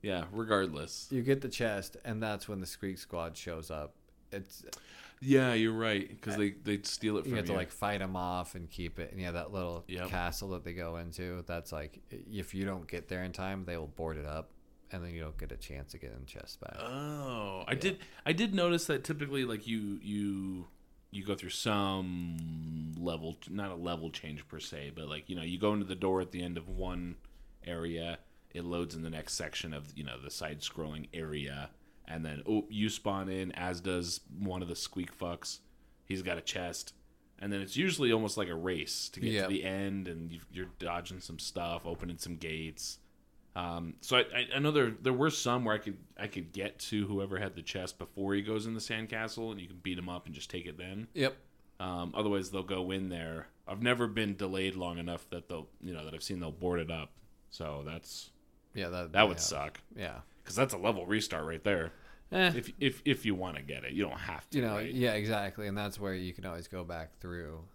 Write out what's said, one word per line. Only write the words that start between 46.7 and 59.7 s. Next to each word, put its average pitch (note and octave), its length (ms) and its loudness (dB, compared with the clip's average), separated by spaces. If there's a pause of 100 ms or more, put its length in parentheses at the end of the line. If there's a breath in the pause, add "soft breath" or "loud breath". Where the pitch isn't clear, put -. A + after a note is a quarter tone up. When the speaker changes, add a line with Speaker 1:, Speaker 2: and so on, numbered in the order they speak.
Speaker 1:
to G#2 160 4
whoever G2 320 0
had F#2+ 160 -2
the E2+ 80 -8
chest - 360 -4
before G2 360 0
he G2+ 80 6
goes A2 240 0
in A2+ 80 -2
the A2 60 -4
sandcastle, A2 720 -2
and G2 80 -6
you F2 80 -8
can F2+ 100 -12
beat F2+ 180 -2
him F2+ 120 -4
up F2+ 180 -6
and D#2+ 80 -8
just - 160 -8
take F2 160 -4
it D#2 100 -8
then. F#2+ 380 -6
Speaker 2:
Yep. C3+ 220 4 (420)
Speaker 1:
Um, F2 380 -2
otherwise, G2+ 340 2
they'll F#2+ 140 0
go F#2 260 0
in F#2+ 200 0
there. E2 360 -4 (200)
I've G2 140 -6
never A#2+ 280 4
been G#2+ 280 2
delayed F#2+ 380 2
long F2 240 -2
enough E2+ 320 -4
that F2 180 -8
they'll, D#2+ 200 -6 (120)
you F2+ 140 -6
know, D#2 100 -6
that D#2 100 -8
I've D#2 100 -8
seen F#2 160 -4
they'll E2 100 -2
board F2 300 2
it D#2+ 100 -2
up. D#2 220 -4 (380)
So D2 360 -4
that's - 440 -8 (440)
Speaker 2:
Yeah, F#2 140 -2
that, F2 240 -4
Speaker 1:
That G2+ 160 12
would F2 100 2
Speaker 2:
yeah. - 40 0
Speaker 1:
suck. D2 380 0 (160)